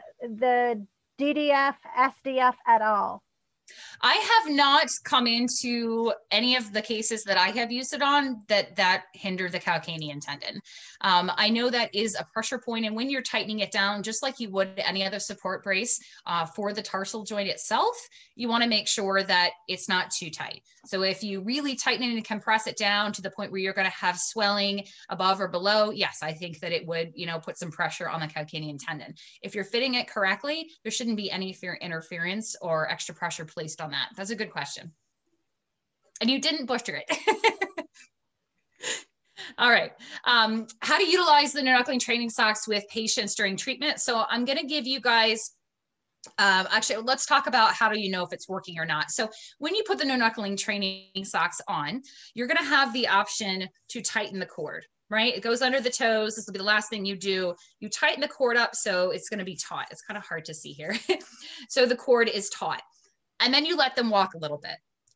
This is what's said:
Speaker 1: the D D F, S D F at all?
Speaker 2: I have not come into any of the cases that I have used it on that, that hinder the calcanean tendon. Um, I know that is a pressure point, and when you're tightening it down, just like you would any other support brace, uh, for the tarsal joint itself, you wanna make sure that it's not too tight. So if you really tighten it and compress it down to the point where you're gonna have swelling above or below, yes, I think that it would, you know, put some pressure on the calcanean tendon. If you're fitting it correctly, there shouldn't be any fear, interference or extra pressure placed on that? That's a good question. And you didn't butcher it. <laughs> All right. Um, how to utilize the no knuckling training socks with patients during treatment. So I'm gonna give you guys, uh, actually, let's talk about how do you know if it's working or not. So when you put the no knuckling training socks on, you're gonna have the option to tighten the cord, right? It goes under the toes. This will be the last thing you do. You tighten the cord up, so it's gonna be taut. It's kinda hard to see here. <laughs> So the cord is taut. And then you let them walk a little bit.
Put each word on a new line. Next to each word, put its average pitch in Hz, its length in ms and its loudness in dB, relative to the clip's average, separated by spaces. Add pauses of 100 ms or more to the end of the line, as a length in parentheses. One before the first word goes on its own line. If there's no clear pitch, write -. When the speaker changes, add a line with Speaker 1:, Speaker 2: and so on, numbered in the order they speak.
(220)
Speaker 1:
the 240 640 2 (320)
D 285 160 2
D 294 160 2
F, 277 260 4 (200)
S 262 260 4
D 262 160 0
F 254 180 6 (100)
at 233 140 8
all? 196 440 0 (760)
Speaker 2:
I 254 140 6
have 427 400 4
not 277 340 6 (160)
come 247 220 4
into 233 840 0 (180)
any 247 260 4
of 220 160 -4
the 214 100 -2
cases 220 420 -4
that 196 120 2
I 185 120 6
have 233 240 -2
used 254 200 -6
it 277 100 -2
on 277 460 2
that, - 280 2
that 190 280 4 (100)
hinder 185 340 -4
the 175 100 -4
calcanean 160 600 -4
tendon. 147 400 -10 (400)
Um, 180 360 4
I 214 140 4
know 240 200 2
that 233 240 0
is 208 200 -2
a - 180 -6
pressure 226 260 -4
point, 226 280 -4
and 214 80 -4
when 247 160 -2
you're 269 120 -2
tightening 214 380 -4
it 190 120 -4
down, 202 300 0
just 220 200 -4
like 262 180 -4
you 220 100 -6
would 190 280 0
any 190 260 0
other 196 140 -4
support 196 460 -6
brace, 202 360 0 (260)
uh, 170 200 0
for 202 260 -4
the 208 100 -6
tarsal 196 420 -6
joint 202 240 -4
itself, 330 480 0 (400)
you 233 120 -4
wanna 233 200 2
make 214 200 0
sure 196 340 2
that 180 280 4 (180)
it's 180 200 -8
not 185 220 2
too 165 200 -6
tight. - 320 -12 (240)
So 190 160 -2
if 190 200 -2
you 196 180 -6
really 269 340 -2
tighten 247 340 0
it 233 60 -2
and 220 100 -4
compress 220 420 -2
it - 100 -6
down 208 360 0
to 196 100 -10
the 190 80 -6
point 202 200 -8
where 190 100 -4
you're 190 120 -2
gonna 190 180 0
have 185 280 -2
swelling 202 640 0 (260)
above 190 300 2
or 185 80 -2
below, 208 420 2
yes, 196 320 -2
I 156 100 -4
think 170 280 -10
that 175 120 -6
it 165 140 -2
would, 165 280 -4
you 175 120 -8
know, 165 120 -4
put 160 200 -12
some 170 120 -8
pressure 165 380 -4
on 160 120 -4
the 156 60 -4
calcanean 156 540 -8
tendon. 160 340 -10 (280)
If 196 120 -12
you're 196 100 -4
fitting 247 300 -2
it 247 140 -2
correctly, 285 600 -2 (140)
there 220 80 -6
shouldn't 233 240 -2
be 202 140 -4
any 190 220 -6
fear, 185 280 -10
interference 175 840 -6
or 160 280 0
extra 165 240 -8
pressure 170 300 -6 (140)
placed 156 220 -10
on 156 100 -8
that? 139 260 -4
That's 196 140 -6
a 233 60 -6
good 196 160 -6
question. - 400 -10 (1300)
And 233 100 2
you 262 100 2
didn't 311 260 -2
butcher 240 360 -4
it. - 840 0 (1700)
<laughs> - 0 -
All 240 120 6
right. 180 200 6 (320)
Um, 226 460 4 (120)
how 302 160 2
to 381 80 6
utilize 320 480 6
the 285 80 -2
no 262 120 4
knuckling 247 260 4
training 233 320 0
socks 214 380 0
with 208 200 0
patients 220 460 -2
during 196 220 0
treatment. 262 420 -4
So 233 320 0
I'm 240 140 0
gonna 277 200 -2
give 277 220 -2
you 262 140 -4
guys, 226 560 2 (840)
uh, 190 320 6
actually, 226 320 0
let's 262 240 0
talk 285 220 4
about 226 260 6
how 226 140 4
do 214 100 0
you 190 140 -2
know 180 120 -2
if 175 80 -8
it's - 160 -12
working 180 300 -8
or 165 80 -4
not. 151 240 -2
So 220 180 -2 (300)
when 320 160 -2
you 440 100 0
put 330 140 -2
the 302 60 0
no 269 100 0
knuckling 226 420 0
training 196 680 -4
socks 175 420 -2
on, 170 360 -4 (320)
you're 240 120 -4
gonna 330 160 2
have 277 300 2
the 240 160 -2
option 190 600 0 (200)
to 233 120 -10
tighten 196 380 -4
the 180 80 -4
cord, 147 400 -10 (240)
right? 220 260 2
It 196 60 -8
goes 233 200 0
under 262 180 2
the 240 100 0
toes. 220 460 0
This 226 100 -10
will 202 60 -12
be 196 60 -6
the 190 60 -6
last 214 260 2
thing 208 140 -4
you 196 120 -2
do. 185 400 -2 (240)
You 214 80 -10
tighten 294 320 2
the 294 80 -2
cord 240 280 2
up, 233 200 2
so 185 340 0
it's - 180 -6
gonna 202 160 -4
be 180 120 -10
taut. 143 340 -8
It's - 120 -18
kinda 208 180 -10
hard 165 240 -8
to 160 100 -12
see 156 180 -14
here. 156 240 -6 (120)
<laughs> 349 100 2 (500)
So 254 180 4
the 240 100 2
cord 240 320 4
is 202 220 -4
taut. 156 320 -4 (580)
And 254 140 2
then 294 100 4
you 339 120 0
let 262 180 2
them 233 160 0
walk 190 240 2
a 165 40 -14
little 147 200 -6
bit. - 200 -12 (380)